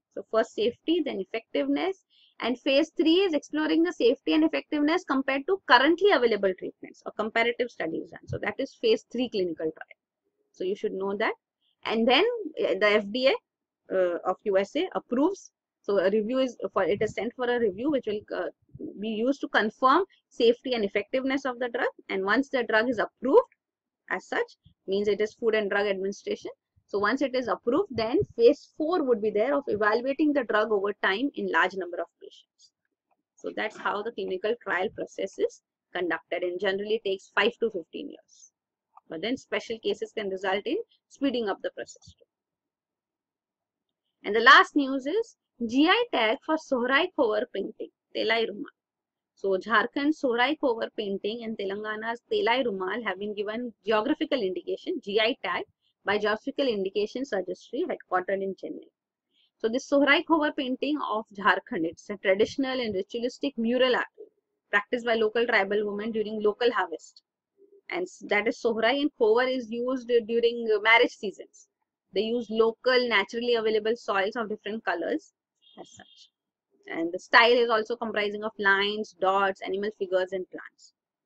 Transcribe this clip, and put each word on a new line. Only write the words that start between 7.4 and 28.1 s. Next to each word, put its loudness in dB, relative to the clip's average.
studies -8
done. -20
So -8
that -4
is -6
phase 2
three -4
clinical -4
trial. -10
So -10
you -2
should -6
know -4
that. -2
And 2
then, 6
uh, 0
the 4
F 4
D 0
A, -4
uh, 0
of -2
U 2
S 0
A 0
approves. -2
So 0
a 2
review 0
is -2
for, 2
it 0
is -2
sent -6
for -4
a 0
review, 0
which -2
will, -4
uh, -4
be -6
used -2
to -6
confirm 2
safety 2
and 0
effectiveness -2
of -4
the -4
drug. -2
And -2
once 2
the 0
drug 2
is -2
approved 2
as -6
such, -4
means 0
it 0
is -2
Food 0
and 0
Drug 0
Administration. -6
So -4
once 0
it -2
is -2
approved, 0
then 0